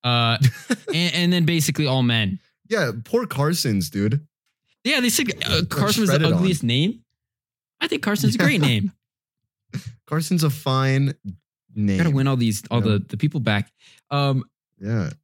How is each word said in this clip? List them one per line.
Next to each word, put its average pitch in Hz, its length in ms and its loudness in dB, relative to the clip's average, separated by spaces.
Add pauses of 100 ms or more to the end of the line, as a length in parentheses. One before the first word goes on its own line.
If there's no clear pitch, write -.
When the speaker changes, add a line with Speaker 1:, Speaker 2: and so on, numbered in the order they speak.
Speaker 1:
uh, 120 340 0 (260)
Speaker 2:
<laughs> - 300 -4
Speaker 1:
and, 170 200 0
and 175 180 2
then 175 120 2
basically 151 420 0
all 131 160 0
men. 110 360 0 (300)
Speaker 2:
Yeah, 175 240 0 (120)
poor 233 220 -2
Carson's, 131 640 -2
dude. 107 360 -2 (580)
Speaker 1:
Yeah, 277 160 2
they 247 100 2
said, 262 180 -2 (160)
uh, - 160 0
Speaker 2:
Like, - 80 -2
Speaker 1:
Carson 214 340 0
was 196 80 2
the - 40 4
Speaker 2:
shredded 156 140 2
on. 165 60 2
Speaker 1:
ugliest 175 300 0
name. 135 380 0 (800)
I 339 80 -4
think - 140 -4
Carson's 214 320 0
a 240 40 -4
great 214 220 2
Speaker 2:
Yeah. 147 60 2
<laughs> - 20 -
Speaker 1:
name. 110 240 0 (1120)
Speaker 2:
Carson's 160 380 0
a 151 60 4
fine 135 640 0 (600)
name. 101 240 0
Speaker 1:
Gotta 165 120 2
win 135 160 2
all 135 100 2
these, 113 340 0
all 117 100 0
Speaker 2:
You 104 60 0
know? 104 120 2
Speaker 1:
the, 98 120 -4
the 101 60 -8
people 151 240 -2
back. 104 300 -2 (400)
Um, 139 340 0 (360)
Speaker 2:
Yeah. 101 300 -4 (140)